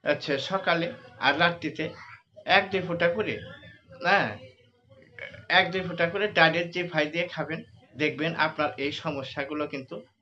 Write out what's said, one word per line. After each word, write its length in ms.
আচ্ছা, 340
সকালে 500
আর 200
রাত্রিতে 440
এক 260
দুই 100
ফোঁটা 280
করে, 240
হ্যাঁ, 260
এক 220
দুই 100
ফোঁটা 260
করে 200
ডাইরেক্ট 460
জিহ্বায় 380
দিয়ে 160
খাবেন, 320
দেখবেন 380
আপনার 420
এই 140
সমস্যাগুলো 760
কিন্তু 280